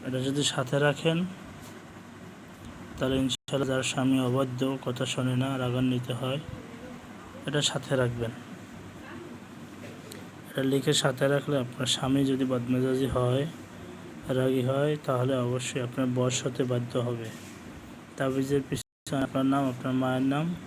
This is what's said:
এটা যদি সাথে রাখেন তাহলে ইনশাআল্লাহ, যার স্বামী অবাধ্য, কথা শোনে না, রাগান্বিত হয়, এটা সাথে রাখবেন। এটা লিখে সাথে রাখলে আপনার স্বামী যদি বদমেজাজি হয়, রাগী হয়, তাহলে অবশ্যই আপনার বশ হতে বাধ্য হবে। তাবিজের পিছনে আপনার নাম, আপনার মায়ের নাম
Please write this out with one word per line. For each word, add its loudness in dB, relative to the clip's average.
এটা -2
যদি 2
সাথে 0
রাখেন 2
তাহলে 2
ইনশাআল্লাহ, 0
যার 2
স্বামী 4
অবাধ্য, 2
কথা 0
শোনে 2
না, 0
রাগান্বিত 2
হয়, -2
এটা 2
সাথে -4
রাখবেন। 0
এটা -4
লিখে 4
সাথে 4
রাখলে 2
আপনার -4
স্বামী 4
যদি 2
বদমেজাজি 2
হয়, 4
রাগী 4
হয়, 4
তাহলে 4
অবশ্যই -2
আপনার 0
বশ 4
হতে 0
বাধ্য 0
হবে। -4
তাবিজের 2
পিছনে -4
আপনার 2
নাম, 4
আপনার -2
মায়ের 2
নাম 2